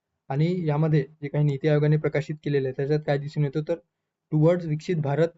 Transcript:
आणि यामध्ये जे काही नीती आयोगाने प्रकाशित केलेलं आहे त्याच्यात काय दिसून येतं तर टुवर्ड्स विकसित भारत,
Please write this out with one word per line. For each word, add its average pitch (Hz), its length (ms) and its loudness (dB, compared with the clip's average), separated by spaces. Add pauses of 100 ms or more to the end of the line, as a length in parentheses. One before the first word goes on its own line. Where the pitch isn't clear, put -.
(300)
आणि 160 380 0
यामध्ये 151 380 2 (160)
जे 143 60 -8
काही 147 160 0
नीती 147 240 0
आयोगाने 151 300 4
प्रकाशित 151 460 -2
केलेलं 143 240 0
आहे 127 100 -6
त्याच्यात 147 300 0
काय 147 100 0
दिसून 147 280 -2
येतं 143 220 -2
तर 170 80 -2 (560)
टुवर्ड्स 170 340 4
विकसित 156 300 -4
भारत, 147 320 0 (100)